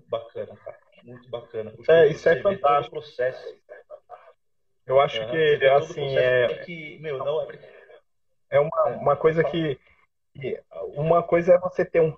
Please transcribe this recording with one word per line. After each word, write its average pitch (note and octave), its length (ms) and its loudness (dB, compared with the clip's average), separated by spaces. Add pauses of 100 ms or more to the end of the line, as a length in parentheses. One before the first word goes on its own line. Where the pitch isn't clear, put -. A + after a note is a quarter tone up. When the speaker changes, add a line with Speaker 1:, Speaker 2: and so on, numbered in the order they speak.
Speaker 1:
bacana, A2+ 480 -10
cara. - 220 -20 (240)
Muito A#2+ 280 -20
bacana. A2+ 480 -12
Speaker 2:
Isso - 120 0
é, D#3+ 180 8
isso - 200 -2
é - 60 4
Speaker 1:
Você - 80 -6
vê - 0 -
todo G3 100 0
o - 80 -4
Speaker 2:
fantástico. C#3+ 360 -2
Speaker 1:
processo. - 600 -8 (1300)
Speaker 2:
Eu C3+ 140 4
acho C#3+ 200 0
Speaker 1:
Aham, A2 100 -8
Speaker 2:
que, D#3+ 60 -4
Speaker 1:
você D3+ 200 2
vê C3+ 120 4
todo C#3 120 6
o - 40 -4
Speaker 2:
assim, - 100 -14
Speaker 1:
processo C#3 240 -4
Speaker 2:
é, B2+ 240 2 (100)
Speaker 1:
é - 120 -10
que, D#3+ 340 -16
meu, D3 200 -8
não C#3+ 240 -4
é - 160 -14 (920)
Speaker 2:
é... C#3+ 100 2
uma, D#3 100 0 (160)
Speaker 1:
É, A#2+ 100 -4
Speaker 2:
uma C#3 200 0
coisa D#3+ 260 2
Speaker 1:
fala. C#3+ 100 -2
Speaker 2:
que, D#3 280 -4 (560)
que, C3+ 260 -10 (320)
uma D#3+ 280 2
coisa E3+ 320 4
é F3 40 6
você F3+ 260 -2
ter E3+ 160 0
um D#3+ 180 2